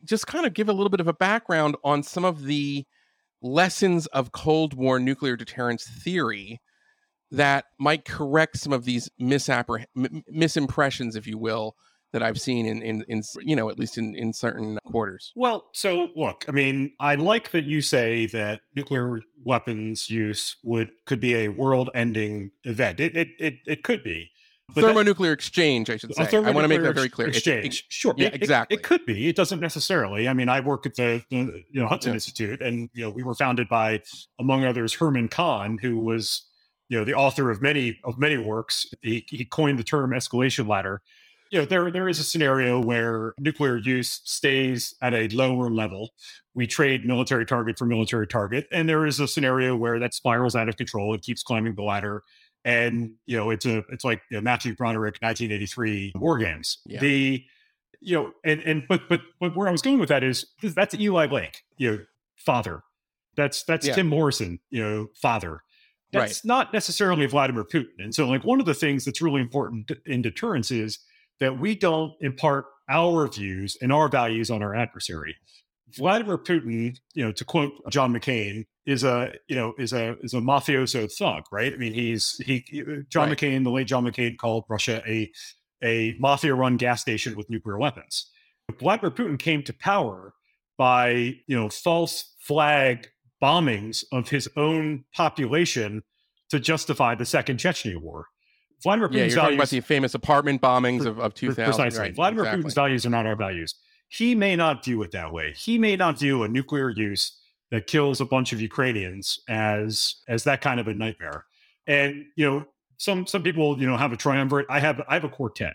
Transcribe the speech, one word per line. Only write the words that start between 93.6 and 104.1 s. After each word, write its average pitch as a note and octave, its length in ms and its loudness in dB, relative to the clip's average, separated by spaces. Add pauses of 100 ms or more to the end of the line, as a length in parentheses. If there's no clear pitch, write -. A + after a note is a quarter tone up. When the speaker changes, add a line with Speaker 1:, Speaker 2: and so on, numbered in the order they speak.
Speaker 2:
of B2 200 -2
his C3+ 260 0
own D3+ 480 0 (100)
population C3 880 0 (480)
to D3+ 80 0
justify C#3+ 560 0
the A#2+ 100 -4
Second C3 360 0
Chechnya B2 380 -2
War. D#2+ 280 -14 (560)
Vladimir G#3 280 2
Speaker 1:
Yeah, B2+ 140 2
Speaker 2:
Putin's - 100 2
Speaker 1:
you're E3 80 6
talking D3 140 4
about C#3 120 4
Speaker 2:
values - 20 -2
Speaker 1:
the B2+ 100 0
famous C3+ 340 0
apartment C#3+ 480 2
bombings B2+ 380 4
Speaker 2:
Pre-, A#2 80 -2
Speaker 1:
of, A2 100 -6
of A2+ 160 -2
Speaker 2:
pre-, B2+ 140 -4
Speaker 1:
two C3+ 60 0
thousand. A#2 100 -2
Speaker 2:
precisely. A2+ 360 2
Speaker 1:
Right, G2+ 140 -4
Speaker 2:
Vladimir G3+ 300 0
Speaker 1:
exactly. F3 200 0
Speaker 2:
Putin's D3+ 100 -6
values C3+ 320 2
are A#2+ 40 0
not A#2 160 0
our G#2+ 100 -2
values. F#2+ 380 -6 (340)
He A#3+ 260 0